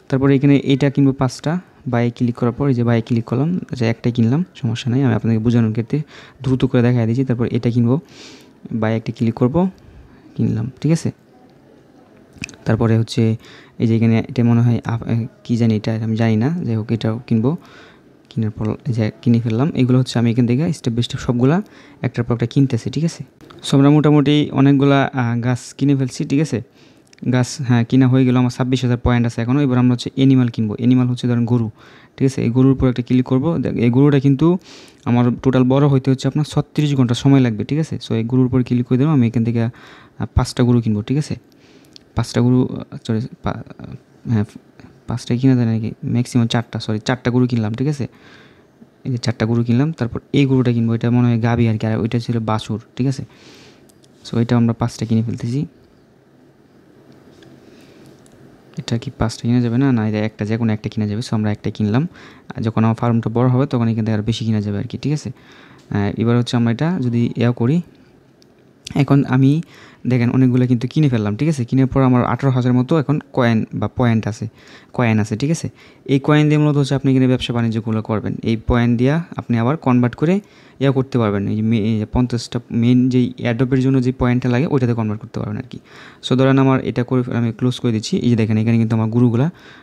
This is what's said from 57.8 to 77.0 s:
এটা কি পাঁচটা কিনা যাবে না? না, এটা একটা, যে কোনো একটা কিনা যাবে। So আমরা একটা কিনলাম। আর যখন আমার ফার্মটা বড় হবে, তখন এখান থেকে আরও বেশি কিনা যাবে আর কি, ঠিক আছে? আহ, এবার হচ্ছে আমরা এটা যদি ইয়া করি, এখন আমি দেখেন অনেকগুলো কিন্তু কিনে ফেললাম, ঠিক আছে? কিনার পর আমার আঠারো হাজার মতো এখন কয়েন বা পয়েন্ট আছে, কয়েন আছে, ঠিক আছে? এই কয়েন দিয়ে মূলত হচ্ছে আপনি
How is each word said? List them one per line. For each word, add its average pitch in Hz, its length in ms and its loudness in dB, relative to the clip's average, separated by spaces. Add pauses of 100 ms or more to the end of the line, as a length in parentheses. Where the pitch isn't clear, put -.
এটা 120 200 -6
কি - 200 -10
পাঁচটা 110 240 -4
কিনা 120 200 0
যাবে 117 160 -2
না? 139 140 0
না, 110 180 0
এটা 107 80 -2
একটা, 107 280 -4
যে 110 120 -2
কোনো 113 160 -2
একটা 107 160 -6
কিনা 107 180 -4
যাবে। 104 140 -6
So - 140 -6
আমরা 107 160 -2
একটা - 180 -6
কিনলাম। 110 380 -2 (480)
আর 135 60 -8
যখন 110 220 0
আমার 110 120 2
ফার্মটা 117 340 0
বড় 120 180 0
হবে, 127 180 2
তখন 120 220 -2
এখান 110 180 -2
থেকে 110 80 -2
আরও 104 100 -2
বেশি 113 220 -4
কিনা 107 160 0
যাবে 101 160 -6
আর 107 100 -6
কি, 120 100 -10
ঠিক 135 160 -4
আছে? 151 160 -6
আহ, - 920 -8
এবার 117 160 2
হচ্ছে 120 200 -2
আমরা 117 140 2
এটা 160 300 -2
যদি 120 360 -2
ইয়া 120 140 2
করি, 127 300 0 (1120)
এখন 143 320 2
আমি 135 340 2 (460)
দেখেন 120 240 0
অনেকগুলো 127 360 2
কিন্তু 123 200 0
কিনে 151 220 2
ফেললাম, 104 260 0
ঠিক 147 140 -2
আছে? 131 160 -2
কিনার 131 220 2
পর 135 140 0
আমার 127 240 4
আঠারো 131 260 0
হাজার 127 220 0
মতো 127 260 2
এখন 151 200 -2 (140)
কয়েন 117 400 2
বা 107 140 -4
পয়েন্ট 113 400 0
আছে, 107 200 -6 (460)
কয়েন 113 260 2
আছে, 104 180 -2
ঠিক 143 140 -2
আছে? 160 180 -4 (360)
এই 135 140 2
কয়েন 151 300 2
দিয়ে 151 80 2
মূলত 151 200 2
হচ্ছে 139 180 0
আপনি 135 160 0